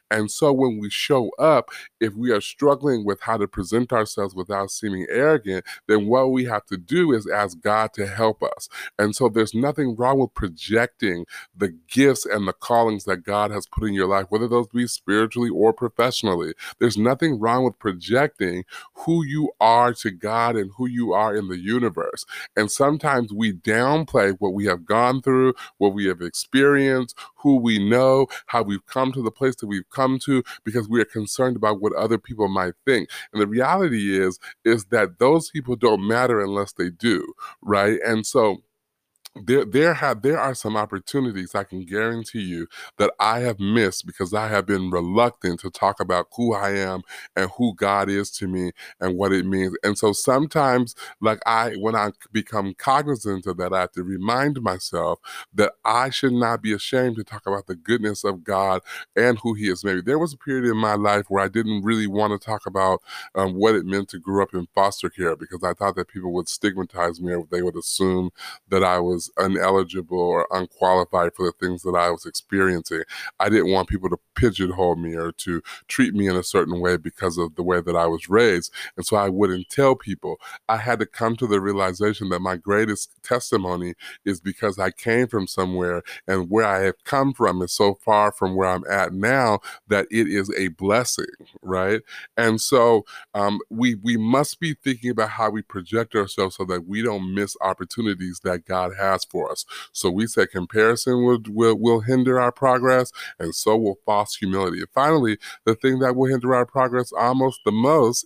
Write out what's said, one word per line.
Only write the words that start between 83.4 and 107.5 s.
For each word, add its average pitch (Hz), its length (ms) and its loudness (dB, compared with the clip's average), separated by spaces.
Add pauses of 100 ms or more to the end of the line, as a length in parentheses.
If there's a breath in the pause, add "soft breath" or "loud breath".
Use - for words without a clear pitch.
is 98 160 -4
because 98 400 -4
I 95 100 -2
came 117 380 0
from 101 180 -2
somewhere, 90 560 -2 (240 loud breath)
and 92 240 0
where 110 160 4
I 98 140 2
have 95 240 -2
come 139 280 0
from 92 300 2
is 90 100 -4
so 101 220 2
far 104 380 4
from 95 240 -2
where 95 140 2
I'm 92 200 -2
at 92 220 0
now 110 480 2 (260 loud breath)
that 98 240 0
it 110 160 2
is 98 300 -2
a 95 120 -2
blessing, 101 580 -2 (360)
right? 92 380 -2 (360 loud breath)
And 113 240 2
so, 117 440 4 (300 loud breath)
um, 101 260 0 (100)
we, 117 240 0
we 110 220 -2
must 120 420 0
be 156 160 -4
thinking 123 360 -4
about 110 200 -2
how 110 200 -2
we 104 120 -6
project 104 540 -6
ourselves 95 400 -2
so 98 80 -6
that 90 240 -6
we 104 140 -4
don't 101 300 -4
miss 101 280 -4
opportunities 92 800 -4
that 90 220 -4
God 92 340 -2
has 98 320 0
for 80 220 -4
us. - 140 -10 (260 loud breath)
So - 180 -2
we 101 160 0
said 104 240 0
comparison 113 720 2
will, 123 160 4 (100)
will, 110 280 4
will 113 240 4
hinder 127 400 2
our 123 120 2
progress, 127 600 2 (260 loud breath)
and 82 160 -6
so 107 220 4
will 104 300 2
false 104 280 0
humility. 95 440 -2
And 90 160 -8
finally, 135 420 4 (280 loud breath)
the 113 100 4
thing 131 240 0
that 127 180 2
will 131 140 2
hinder 127 240 2
our 123 100 4
progress 123 480 0
almost 131 540 2